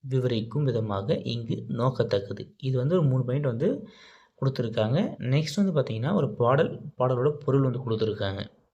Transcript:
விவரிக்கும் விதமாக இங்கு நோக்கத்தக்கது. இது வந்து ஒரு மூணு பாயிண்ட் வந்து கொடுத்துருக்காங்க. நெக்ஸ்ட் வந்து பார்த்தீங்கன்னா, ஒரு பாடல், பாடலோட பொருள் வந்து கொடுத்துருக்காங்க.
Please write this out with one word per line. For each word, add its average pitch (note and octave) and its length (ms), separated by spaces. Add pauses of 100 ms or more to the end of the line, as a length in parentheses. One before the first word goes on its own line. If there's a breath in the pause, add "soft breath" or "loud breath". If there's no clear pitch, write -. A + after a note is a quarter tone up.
விவரிக்கும் B2 560
விதமாக A2 520
இங்கு A#2 520
நோக்கத்தக்கது. A#2 880
இது C3 220
வந்து C#3+ 160
ஒரு F3 100
மூணு B2+ 200
பாயிண்ட் C3 200
வந்து C#3+ 420 (540 loud breath)
கொடுத்துருக்காங்க. A#2 580 (200)
நெக்ஸ்ட் C#3+ 380
வந்து G3 160
பார்த்தீங்கன்னா, C3 420
ஒரு C#3 200
பாடல், C3 460 (180)
பாடலோட B2+ 320
பொருள் C#3 320
வந்து B2 180
கொடுத்துருக்காங்க. G#2 600 (340)